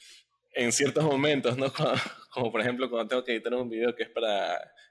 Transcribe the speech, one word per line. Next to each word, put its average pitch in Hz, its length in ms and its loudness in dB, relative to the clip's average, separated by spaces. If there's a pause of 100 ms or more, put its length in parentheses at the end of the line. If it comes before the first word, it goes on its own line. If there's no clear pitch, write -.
(540)
en 120 160 0
ciertos 139 320 2
momentos, 139 540 2
¿no? 135 160 0
<laughs> - 0 -
Como, 131 220 0 (400)
como 120 180 -2
por 110 100 0
ejemplo 123 260 0
cuando 113 200 -2
tengo 127 160 0
que 127 80 -2
editar 117 220 -2
un 123 140 -2
video 117 260 0
que 113 100 -4
es - 60 -8
para, 98 480 0 (320)